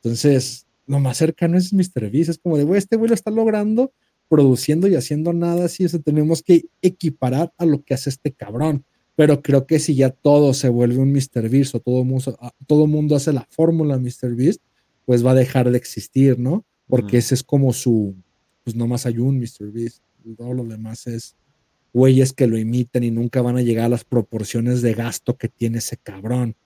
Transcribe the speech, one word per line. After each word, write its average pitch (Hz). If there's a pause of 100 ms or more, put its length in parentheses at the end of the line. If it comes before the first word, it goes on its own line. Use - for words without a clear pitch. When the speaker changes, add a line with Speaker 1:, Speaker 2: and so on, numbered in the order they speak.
Speaker 1:
Entonces, 127 (200)
lo 139
más 131
cercano 165
es 185
mister 180
Beast, 156
es 160
como 165
de, 147
"Güey, 185
este 196
güey 226
lo 233
está -
logrando, 220 (360)
produciendo 147
y 180
haciendo 151
nada 170
así", 175
o 175
sea, 165
tenemos 151
que 170 (180)
equiparar 156
a 175
lo 143
que 135
hace 131
este 135
cabrón. 139 (300)
Pero 151
creo 139
que 160
si 151
ya 135
todo 147
se 131
vuelve 120
un 135
mister 127
Beast 131
o 113
todo 127
mundo, 131
a-, 123 (140)
todo 151
mundo 151
hace 143
la 131
fórmula 160
mister 123
Beast, 135 (460)
pues 123
va 127
a 131
dejar 127
de 123
existir, 131
¿no? 139 (240)
Porque 120
Speaker 2:
Ujú. -
Speaker 1:
ese 120
es -
como 135
su, 110 (500)
pues 113
nomás 120
hay 117
un 135
mister 117
Beast. 117 (340)
Todo 120
lo 123
demás 110
es 117 (580)
güeyes 131
que 131
lo 113
imitan 120
y 117
nunca 120
van 123
a 127
llegar 117
a 117
las 120
proporciones 117
de 117
gasto 113
que -
tiene 117
ese -
cabrón. 110